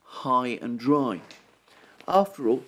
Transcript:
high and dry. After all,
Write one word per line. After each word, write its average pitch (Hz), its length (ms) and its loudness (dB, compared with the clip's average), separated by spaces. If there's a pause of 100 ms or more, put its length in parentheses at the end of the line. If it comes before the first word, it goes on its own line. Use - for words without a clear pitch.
high 127 580 -2
and 120 180 -8
dry. 123 420 0 (880)
After 190 400 2
all, 127 200 2